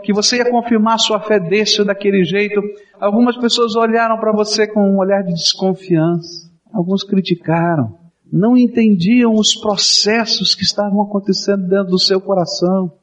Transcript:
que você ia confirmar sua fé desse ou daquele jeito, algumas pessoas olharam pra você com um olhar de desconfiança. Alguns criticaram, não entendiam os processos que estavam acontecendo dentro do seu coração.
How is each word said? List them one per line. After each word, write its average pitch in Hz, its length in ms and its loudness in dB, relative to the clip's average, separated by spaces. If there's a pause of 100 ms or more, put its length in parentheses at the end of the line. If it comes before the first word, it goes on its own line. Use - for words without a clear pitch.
que 202 100 -2
você 208 240 0
ia 240 140 0
confirmar 226 480 2
sua 220 200 0
fé 214 200 0
desse 208 420 0
ou 202 60 0
daquele 196 360 0
jeito, 202 380 -2 (380)
algumas 233 380 2
pessoas 233 380 0
olharam 226 440 0
pra 220 120 0
você 214 360 0
com 214 140 -2
um 196 180 2
olhar 196 240 0
de 180 100 -4
desconfiança. 170 1120 -2 (240)
Alguns 190 320 -2
criticaram, 170 920 -2 (360)
não 208 240 2
entendiam 226 800 2
os 214 220 2
processos 208 1000 0
que - 100 -6
estavam 208 380 -2
acontecendo 202 680 -2
dentro 190 220 0
do 180 100 0
seu 190 220 0
coração. 185 680 -2 (120)